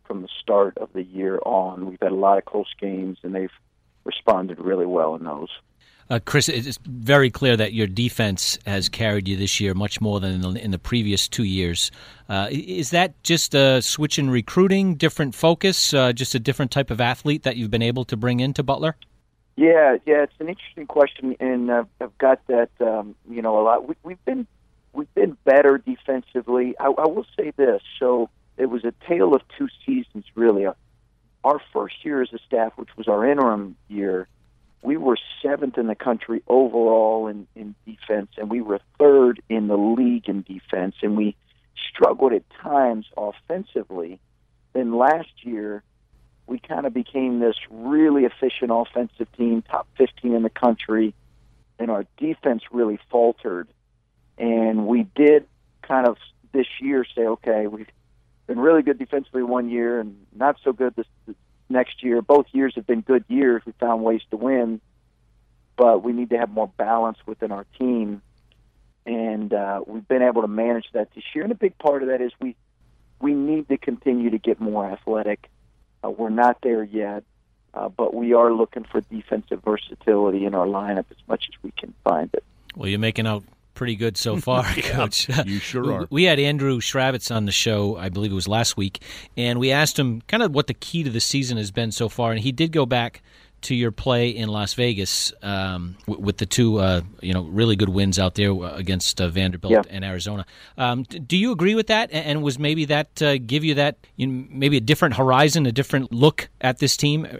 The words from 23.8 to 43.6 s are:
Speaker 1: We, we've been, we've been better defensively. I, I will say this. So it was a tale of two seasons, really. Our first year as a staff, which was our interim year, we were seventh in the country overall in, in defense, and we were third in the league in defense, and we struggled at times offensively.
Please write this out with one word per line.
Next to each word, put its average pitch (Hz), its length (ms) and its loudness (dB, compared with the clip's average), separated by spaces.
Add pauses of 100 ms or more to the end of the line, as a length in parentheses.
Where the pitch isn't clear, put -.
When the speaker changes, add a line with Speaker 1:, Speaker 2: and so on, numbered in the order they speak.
Speaker 1:
We, 165 140 -8
we've 180 220 -16
been, 262 220 -4 (460)
we've 147 200 -10
been 196 300 0
better 139 340 6
defensively. 123 1000 -4
I, - 60 -4
I 139 200 2
will 160 200 -2 (120)
say 151 200 -4
this. 120 240 4 (180)
So 123 300 2 (260)
it 131 120 0
was 117 180 -6
a 117 80 -2 (160)
tale 175 260 4
of 131 60 0 (160)
two - 100 -4 (180)
seasons, 123 380 -4 (120)
really. 104 320 4 (760)
Our 143 180 2 (120)
first - 320 -6
year 143 160 -2
as 123 100 -4
a 117 160 -14
staff, 113 300 0
which - 180 -16
was 110 140 -6
our 107 200 2
interim 110 460 0 (140)
year, 95 400 -4 (540)
we 143 120 -2
were 135 220 2 (240)
seventh 139 380 -2
in 117 80 0
the 107 80 -2
country 113 520 -4
overall 113 800 4
in, 104 280 -10
in 104 180 -16 (120)
defense, 107 520 -6
and 104 120 -8
we 120 120 -2
were 104 180 -4 (200)
third 135 500 8
in 110 180 0
the 104 100 2
league 117 520 2
in 98 140 -4
defense, 95 580 -6
and 107 160 0
we 104 180 0 (560)
struggled - 400 4
at 101 120 0 (180)
times 131 460 0 (100)
offensively. 101 1040 -8 (540)